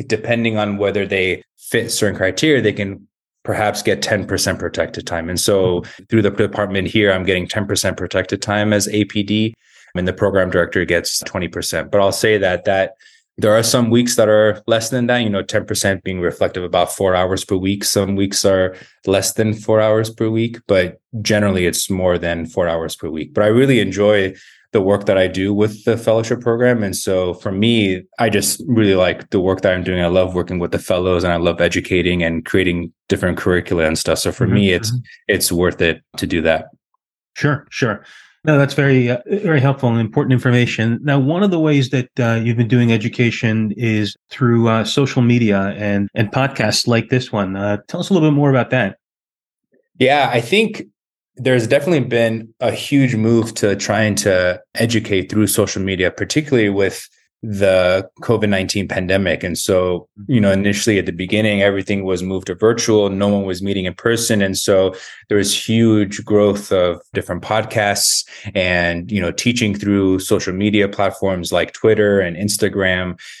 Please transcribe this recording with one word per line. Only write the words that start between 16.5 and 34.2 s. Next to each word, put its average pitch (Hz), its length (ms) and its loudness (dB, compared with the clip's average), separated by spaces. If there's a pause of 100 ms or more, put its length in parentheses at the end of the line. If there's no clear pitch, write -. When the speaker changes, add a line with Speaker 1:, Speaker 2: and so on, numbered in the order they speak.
Speaker 1:
about 87 280 0
four 95 240 0
hours 92 300 -2
per 101 100 -2
week. 98 280 -2
Some 98 320 0
weeks 98 300 -2
are 92 300 2 (300)
less 95 280 0
than 107 200 0
four 110 260 0
hours 110 300 2
per 113 200 -4
week, 113 380 -2
but 95 320 0 (220)
generally 101 460 2
it's - 220 -4
more 92 280 0
than 85 300 -4
four 87 200 -2
hours 82 280 -4
per 82 140 -10
week. 78 240 -10
But 101 100 2
I 104 40 4
really 123 320 4
enjoy 98 540 2 (400)
the 104 80 4
work 101 240 0
that 98 120 2
I 92 100 4
do 95 260 -2
with 104 320 -2
the 113 120 2
fellowship 113 440 0
program. 120 420 2
And 92 120 -4
so 92 400 -2
for - 160 -8
me, 101 520 2 (160)
I 170 100 2
just - 380 -2
really 110 280 4
like 90 340 0
the 101 100 0
work 92 220 0
that 95 120 2
I'm 90 100 -2
doing. 90 200 -2
I 87 40 2
love 90 280 2
working 85 240 -4
with 87 120 -4
the 87 80 -2
fellows, 90 440 0
and 90 80 0
I 87 60 0
love 85 240 0
educating 87 640 0
and 82 200 -2
creating 87 480 -2 (160)
different 90 300 -2
curricula 87 480 0
and 80 120 0
stuff. - 220 -2
So 90 120 -4